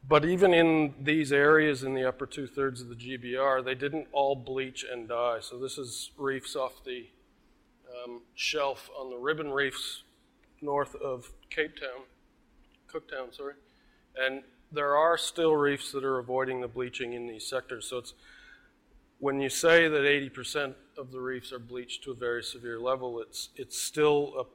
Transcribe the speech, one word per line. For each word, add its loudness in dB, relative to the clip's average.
But 6
even 6
in 6
these 0
areas 6
in -4
the 0
upper -4
two-thirds -6
of -14
the -14
G -12
B -8
R, 2
they -2
didn't -4
all 2
bleach -6
and -8
die. 0
So -14
this -8
is -10
reefs -4
off -6
the, -10
um, -14
shelf -4
on -10
the -10
ribbon -4
reefs -4
north -2
of -8
Cape -4
Town, -12
Cooktown, -10
sorry. -10
And -2
there 0
are 6
still 4
reefs 2
that -4
are 0
avoiding -2
the -6
bleaching 0
in -4
these -10
sectors. -4
So -4
it's, -10
when 0
you 0
say 6
that 2
eighty 4
percent -6
of -14
the -10
reefs -8
are -12
bleached -12
to -10
a -6
very -4
severe -8
level, -2
it's, -12
it's -8
still 2
a -4